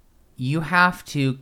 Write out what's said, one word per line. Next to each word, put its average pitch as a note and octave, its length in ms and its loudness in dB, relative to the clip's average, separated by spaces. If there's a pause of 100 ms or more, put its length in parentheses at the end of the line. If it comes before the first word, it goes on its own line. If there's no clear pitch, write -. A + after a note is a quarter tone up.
(360)
you C3+ 260 -2
have F3+ 440 2
to C3+ 360 -2